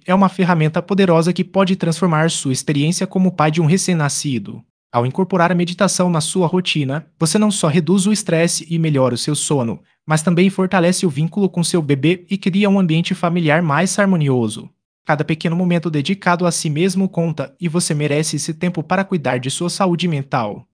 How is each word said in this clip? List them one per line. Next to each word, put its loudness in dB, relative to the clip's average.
é 2
uma 4
ferramenta 0
poderosa 2
que -2
pode 0
transformar 0
sua -2
experiência -2
como 0
pai 0
de 0
um 2
recém-nascido. -2
Ao 2
incorporar 0
a 2
meditação 0
na 0
sua 0
rotina, -2
você 0
não 4
só 0
reduz 2
o 2
estresse 0
e -2
melhora 2
o -4
seu -2
sono, -2
mas 0
também 2
fortalece 0
o 0
vínculo -2
com -2
seu 0
bebê 0
e -2
cria 0
um 2
ambiente 0
familiar 2
mais 0
harmonioso. 0
Cada 0
pequeno -2
momento 0
dedicado 0
a 2
si -4
mesmo 0
conta, -4
e -4
você -2
merece -2
esse -6
tempo -4
para -2
cuidar -2
de -6
sua -4
saúde -2
mental. -4